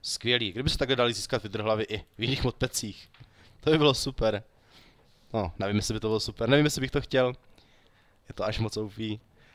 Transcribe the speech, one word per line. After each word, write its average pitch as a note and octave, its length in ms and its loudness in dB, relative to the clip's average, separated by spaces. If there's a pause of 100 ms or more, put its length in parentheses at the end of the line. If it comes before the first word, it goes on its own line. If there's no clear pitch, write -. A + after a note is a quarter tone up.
Skvělý. A#2 500 -2
Kdyby B2+ 180 -2
se - 80 -2
takhle C3+ 180 2
dali A#2+ 180 4
získat A2+ 300 -4
vidrhlavy G#2+ 400 0
i G#2 140 -6 (200)
v G#2 40 -6
jiných B2+ 220 0
modpecích, - 680 -4 (500)
to D#3 120 2
by D#3 60 6
bylo D3 160 8
super. A2 500 0 (880)
No, G2+ 260 -2
nevím, G2+ 160 0
jestli G#2 180 0
by A2 60 -4
to A2 80 -4
bylo A2 120 2
super, A2+ 300 -4
nevím, D3 160 6
jestli C#3+ 160 -2
bych C3 100 -4
to C#3+ 100 0
chtěl. B2+ 320 0 (960)
Je - 40 -14
to G2 100 -6
až G#2+ 160 -2
moc G#2+ 180 -2
O G#2+ 120 -4
P. G#2+ 300 -8 (360)